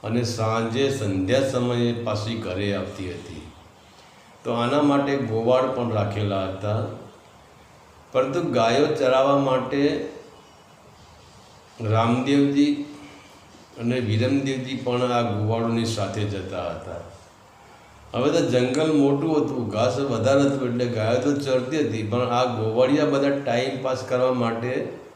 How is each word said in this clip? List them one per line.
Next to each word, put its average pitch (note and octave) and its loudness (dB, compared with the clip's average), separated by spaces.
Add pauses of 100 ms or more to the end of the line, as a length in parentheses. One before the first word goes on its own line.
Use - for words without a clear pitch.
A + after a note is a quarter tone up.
અને A#2 -2
સાંજે A2+ -2
સંધ્યા G#2+ 0
સમયે A#2+ 0
પાછી A2+ -4
ઘરે G2+ -2
આવતી - -8
હતી. - -12 (1000)
તો A#2+ -4
આના B2 2
માટે C#3 2
ગોવાળ B2 2
પણ A#2 -2
રાખેલા G2+ 0
હતા, G#2 -2 (1300)
પરંતુ C#3 0
ગાયો C#3 2
ચરાવવા C3+ 4
માટે C#3 0 (1700)
રામદેવજી C#3 4 (1040)
અને B2 0
વિરમદેવજી B2+ 0
પણ B2 0
આ A#2+ 2
ગોવાળોની A2+ 0
સાથે G#2 -4
જતા F#2 -6
હતા. E2 -10 (1160)
હવે C3 2
તો E3+ 2
જંગલ C3 0
મોટું C#3+ 2
હતું, B2 -4
ઘાસ B2+ 0
વધારે C3 2
હતું, C#3 0
એટલે A#2+ -2
ગાયો A2+ 0
તો D3 0
ચરતી C3+ 0
હતી, A2 -4
પણ A#2 0
આ A#2+ 2
ગોવાળિયા B2 2
બધા C#3 2
ટાઈમ C3+ -2
પાસ B2+ -4
કરવા B2+ 2
માટે A#2+ -2 (120)